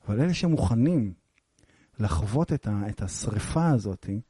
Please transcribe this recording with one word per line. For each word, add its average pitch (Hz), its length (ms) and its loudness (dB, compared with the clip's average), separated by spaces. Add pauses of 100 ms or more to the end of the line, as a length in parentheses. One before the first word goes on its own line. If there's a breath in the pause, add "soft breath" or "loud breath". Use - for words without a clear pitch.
אבל 107 140 0
אלה 175 120 2
שמוכנים 123 800 2 (840 soft breath)
לחוות 107 540 0
את 139 140 -4
ה-, 104 220 -2
את - 120 -8
השריפה 104 680 -2
הזאת 101 400 -2 (200)